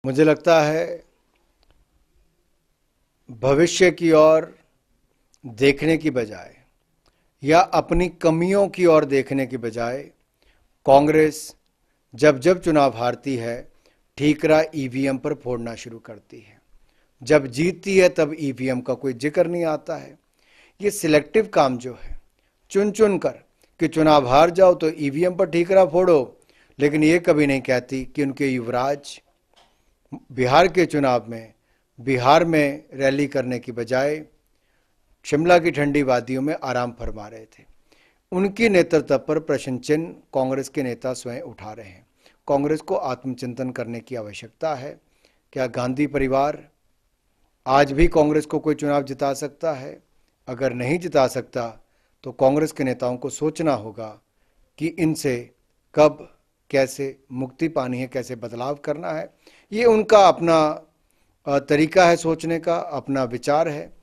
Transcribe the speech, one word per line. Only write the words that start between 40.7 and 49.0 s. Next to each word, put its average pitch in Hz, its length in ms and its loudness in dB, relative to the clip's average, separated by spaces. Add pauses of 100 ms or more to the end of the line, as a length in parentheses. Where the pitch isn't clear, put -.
नेता 127 300 -8
स्वयं 123 280 -14
उठा 107 320 -18
रहे 110 120 -20
हैं। 90 200 -20 (420)
कांग्रेस 147 340 0
को 185 140 -6
आत्मचिंतन 127 760 -8
करने 117 300 -10
की 123 160 -14
आवश्यकता 113 600 -8
है। 139 220 -14 (560)
क्या 131 140 -4
गांधी 127 400 -4
परिवार 135 500 -2 (1080)
आज 139 260 4
भी 156 160 4
कांग्रेस 151 380 2
को 151 140 -6
कोई 151 160 -2
चुनाव 143 280 -2